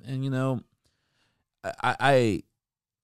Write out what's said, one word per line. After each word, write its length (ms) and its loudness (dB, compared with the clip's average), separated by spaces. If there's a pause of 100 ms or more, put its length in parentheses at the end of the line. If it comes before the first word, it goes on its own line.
And, 180 -6
you 80 -4
know, 300 0 (1000)
I, 60 -6 (140)
I, 160 0
I, 440 2 (600)